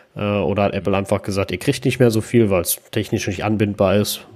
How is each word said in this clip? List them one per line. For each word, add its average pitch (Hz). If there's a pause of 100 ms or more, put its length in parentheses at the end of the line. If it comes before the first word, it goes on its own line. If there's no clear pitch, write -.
(160)
Äh, 101
oder 101
hat 101
Apple 95
einfach 98
gesagt, 95
ihr 92
kriegt -
nicht 135
mehr 120
so 110
viel, 117
weil 90
es - (120)
technisch 104
nicht 95
anbindbar 101
ist, - (120)